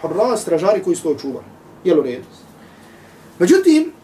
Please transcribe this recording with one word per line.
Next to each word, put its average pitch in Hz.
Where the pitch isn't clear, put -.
hurra, 202
stražari 185
koji 180
su -
to 151
čuvali. 139
Jel 170
u 143
redu? 123
Međutim, 320